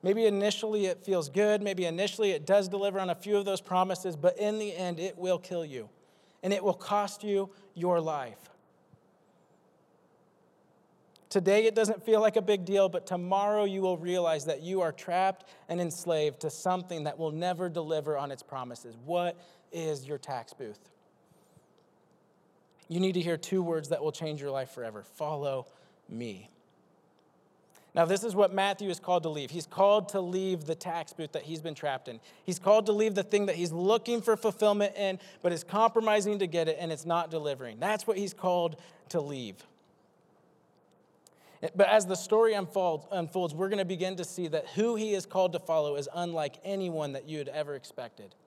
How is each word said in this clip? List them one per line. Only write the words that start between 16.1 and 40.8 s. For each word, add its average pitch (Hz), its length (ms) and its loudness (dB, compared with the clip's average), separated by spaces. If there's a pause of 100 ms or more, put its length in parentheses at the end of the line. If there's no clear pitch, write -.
to 160 80 -4
something 180 560 -4
that 143 140 -6
will 156 140 -4
never 175 360 -2
deliver 156 480 -2
on 139 140 -6
its 135 120 -12
promises. 123 600 -12
What 175 320 -2 (360)
is 156 340 -4
your 143 120 -6
tax 127 340 -10
booth. - 380 -14 (2000)
You 170 120 -2
need 190 120 4
to 180 80 0
hear 170 160 0
two 185 260 -2
words 160 260 -2
that 147 140 0
will 151 100 0
change 151 280 -6
your 139 100 -6
life 135 200 -4
forever. 110 320 -10
"Follow 143 640 -6 (420)
me." 110 420 -10 (1400)
Now, 165 120 4
this 190 180 0
is 226 100 -4
what 190 200 4
Matthew 196 340 0
is 175 100 -4
called 180 260 0
to 160 40 -2
leave. 151 220 -6
He's 160 160 -8
called 202 440 4
to 196 100 -2
leave 180 440 -2
the 160 100 -4
tax 170 380 -8
booth 156 200 -10
that 156 100 -6
he's 160 180 -8
been 156 140 -8
trapped 135 340 -6
in. 113 120 -14 (220)
He's 185 160 -4
called 208 280 6
to 214 60 2
leave 214 220 2
the 196 80 0
thing 202 240 2
that 190 100 0
he's 170 140 -2
looking 220 520 2
for 220 120 4
fulfillment 208 640 2
in, 190 220 -2 (240)
but 175 100 2
is 165 100 -4
compromising 214 760 4
to 190 80 0
get 165 220 0
it, 151 120 0
and 170 100 -4
it's 147 140 -8
not 165 260 0
delivering. 131 500 -6
That's 208 260 -2
what 214 100 2
he's 196 160 -4
called 175 440 0 (340)
to 170 100 0
leave. 131 460 -8 (2000)